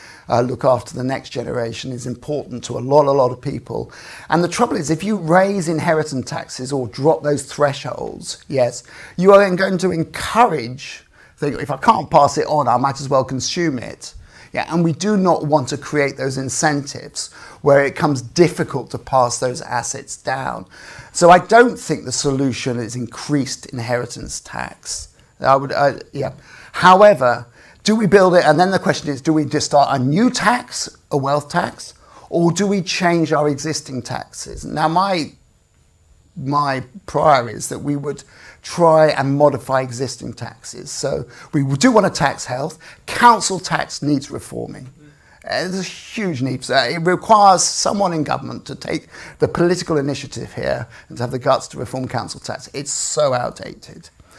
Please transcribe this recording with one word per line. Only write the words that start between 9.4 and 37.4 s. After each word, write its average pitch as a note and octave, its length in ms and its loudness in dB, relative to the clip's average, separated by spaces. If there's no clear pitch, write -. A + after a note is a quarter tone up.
going F#3+ 240 0
to F3 140 0
encourage, D#3+ 1120 -2
think, C#3+ 240 -4
"If - 100 -8
I C3+ 60 -4
can't G#3 340 2
pass C#3+ 280 6
it - 100 -2
on, D3 180 0
I A#2+ 100 4
might C3+ 240 -2
as C#3 80 -10
well C3+ 140 2
consume C3+ 560 -4
it." - 360 -14
Yeah, - 200 -4
and F3 100 2
we E3 100 2
do G#3 240 0
not F3+ 300 2
want C#3+ 220 0
to D3 80 -4
create C#3+ 400 -2
those C3 220 -4
incentives C#3 920 -4
where C#3 220 6
it C3+ 100 -2
becomes D3 260 2
difficult D3 720 0
to B2 80 -10
pass B2 400 0
those B2+ 240 -4
assets - 540 -8
down. C3 500 -8
So E3+ 180 6
I F3+ 80 10
don't A3+ 400 4
think - 260 -6
the B2+ 80 -8
solution C3+ 640 -2
is A2+ 180 -8
increased B2+ 720 -4
inheritance B2 720 -6
tax. - 680 -12
I C3 160 4
would, C#3 180 -2
I, C#3+ 280 0
yeah. - 200 -8
However, F3+ 760 6
do G#3 100 4
we A3 120 2
build F#3 280 6
it? E3+ 100 6
And D3 140 6
then F#3 120 4
the F#3 80 0
question - 320 -2
is, C3 100 -6
do D#3+ 120 0
we D#3 120 2
just C#3+ 220 -2
start C#3 240 4
a C3 120 0
new E3+ 280 4
tax, A#3+ 580 -2
a D3+ 60 -2
wealth C#3+ 340 -2
tax, - 440 -6
or E3+ 200 2
do F3+ 160 -2
we G3 160 0
change E3+ 500 0
our D3 160 2
existing C#3 540 -6
taxes? - 600 -12
Now, D#3 240 -2
my, F3+ 440 -2
my C#3 460 -2
prior C#3+ 420 4